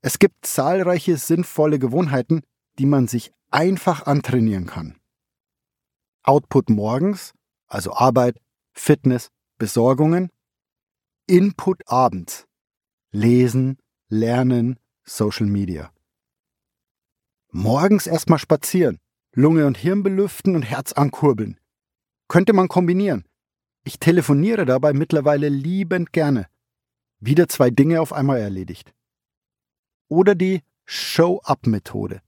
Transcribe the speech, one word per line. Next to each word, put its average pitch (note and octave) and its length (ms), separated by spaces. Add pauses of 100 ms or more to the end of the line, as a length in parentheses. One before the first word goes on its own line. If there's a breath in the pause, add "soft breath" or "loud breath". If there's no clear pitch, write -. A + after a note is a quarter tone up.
Es - 160
gibt - 260
zahlreiche F3 720
sinnvolle D#3 600
Gewohnheiten, C#3 640 (380)
die C3+ 60
man C#3 200
sich - 260 (180)
einfach E3+ 560
antrainieren A#2 600
kann. D#2+ 320 (1300)
Output C#3 460
morgens, B2+ 640 (360)
also - 260
Arbeit, B2 460 (320)
Fitness, - 580 (280)
Besorgungen. C#3 720 (1000)
Input F#3 580
abends. A#2 600 (640)
Lesen, B2 680 (300)
Lernen, A#2+ 720 (240)
Social G#2 420
Media. F#2 460 (1600)
Morgens C#3 560
erstmal D#3+ 320
spazieren, D#3 580 (340)
Lunge D3+ 360
und C3 80
Hirn F#3+ 260
belüften F#3+ 540
und D3 60
Herz B2 300
ankurbeln. C3 680 (680)
Könnte F#3+ 260
man F#3 140
kombinieren. F3+ 580 (600)
Ich - 160
telefoniere E3+ 680
dabei C3+ 260
mittlerweile D3 560
liebend F3 640
gerne. C#3+ 360 (720)
Wieder D3+ 280
zwei B2+ 220
Dinge D#3 300
auf D3+ 120
einmal C#3 280
erledigt. F#2 520 (1160)
Oder F#3 260
die F#3 280 (240)
Show-up-Methode. G#2+ 1400